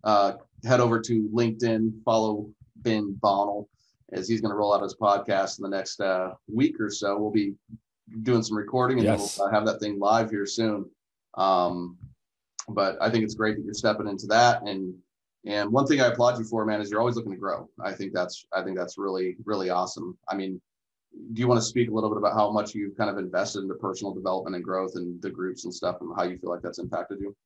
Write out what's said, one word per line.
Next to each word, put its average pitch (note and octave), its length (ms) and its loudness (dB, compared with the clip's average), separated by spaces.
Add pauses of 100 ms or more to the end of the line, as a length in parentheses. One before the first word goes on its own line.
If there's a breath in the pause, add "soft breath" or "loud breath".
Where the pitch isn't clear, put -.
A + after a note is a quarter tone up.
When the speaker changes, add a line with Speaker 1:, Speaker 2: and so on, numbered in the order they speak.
Speaker 1:
uh, G2+ 280 4 (320)
head B2 160 6
over A#2 200 4
to A2 320 0
LinkedIn, A2+ 720 2
follow G#2+ 460 2 (260)
Ben G#2+ 460 -2
Bonnell G2+ 480 2 (420)
as F#2 160 -4
he's A2+ 120 2
gonna G#2 160 -2
roll G#2 180 4
out G2 80 4
his F#2+ 140 -6
podcast G2 640 2
in G#2 40 -8
the G2 120 -4
next, F#2+ 260 -6
uh, F#2 340 0 (180)
week C#3 280 2
or G#2 100 -2
so. G2+ 260 -2
We'll G#2+ 140 -2
be G2+ 240 2 (680)
doing A#2+ 180 4
some G#2+ 160 -2
recording B2+ 400 2
and G#2+ 80 4
Speaker 2:
Yes. G2+ 300 0
Speaker 1:
then G2 100 0
we'll, - 20 2
uh, G#2+ 100 4
have A2 80 2
that - 140 0
thing G#2 180 -4
live G#2+ 300 4
here G2+ 160 -2
soon. G#2 460 -2 (480)
Um, F2+ 580 2 (720)
but G2 320 0
I A2 100 2
think A2 140 2
it's G#2+ 100 -4
great G#2+ 220 0
that G2+ 80 -8
you're G#2 100 -8
stepping G#2+ 340 0
into G2 180 -8
that. A2+ 360 6
And, F#2+ 320 -6 (500)
and G#2 280 -2
one C3+ 160 4
thing C#3+ 120 4
I B2+ 60 6
applaud A#2+ 320 4
you A#2 60 -4
for, A2 200 -2
man, G#2+ 160 0
is G2+ 80 -6
you're G#2 120 0
always A#2+ 160 2
looking G#2+ 160 -6
to F#2 40 -10
grow. F#2+ 320 -6 (140)
I F#2+ 100 -6
think F#2+ 200 -8
that's, F2+ 400 -4
I F#2+ 100 0
think F#2 140 -6
that's F2 200 -6
really, F#2+ 480 -2
really F#2+ 260 -2
awesome. F2+ 460 -2 (120)
I G2 80 -4
mean, F#2+ 240 -6 (720)
do A2+ 80 -4
you B2 80 4
wanna A#2+ 120 6
speak A#2+ 300 0
a - 20 -2
little A2 180 0
bit G#2 80 -2
about G2+ 160 2
how G#2 180 2
much G#2 240 -2
you've G2+ 200 -6
kind G#2 140 0
of G2 80 -6
invested F#2+ 440 -2
into F#2+ 120 -6
personal F#2+ 400 -6
development F#2 400 -4
and F2 100 -8
growth F#2 300 -2
and F2 260 -8
the F#2 100 -6
groups F2+ 340 -8
and F2+ 100 -8
stuff F2 260 -4
and E2+ 160 -10
how F#2 60 0
you F2+ 160 -2
feel F2 120 -8
like F2 120 -6
that's F2 160 -8
impacted F2 420 -6
you? G2+ 140 -8 (100)